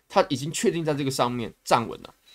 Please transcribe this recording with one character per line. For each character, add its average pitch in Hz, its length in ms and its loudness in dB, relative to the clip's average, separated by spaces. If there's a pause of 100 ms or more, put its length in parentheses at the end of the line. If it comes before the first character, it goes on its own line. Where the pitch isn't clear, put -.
它 - 220 4
已 139 80 -2
经 143 160 -6
确 190 180 2
定 160 140 -2
在 156 80 0
这 143 100 -4
个 135 80 -2
上 127 180 2
面 123 240 -6 (120)
站 120 200 2
稳 - 160 -12
了。 - 140 -20 (200)